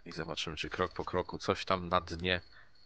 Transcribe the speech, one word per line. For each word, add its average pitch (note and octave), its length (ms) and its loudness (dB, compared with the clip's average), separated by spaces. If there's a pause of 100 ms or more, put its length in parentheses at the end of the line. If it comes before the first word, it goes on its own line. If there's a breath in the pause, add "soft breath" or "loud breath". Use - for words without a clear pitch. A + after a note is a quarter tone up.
I E2 40 -10
zobaczymy, D#2+ 440 -4
czy D#2+ 140 -4
krok - 240 2
po - 120 -4
kroku F2 320 0
coś - 280 2
tam F#2 240 2
na F2+ 120 6
dnie F2 400 0 (440 loud breath)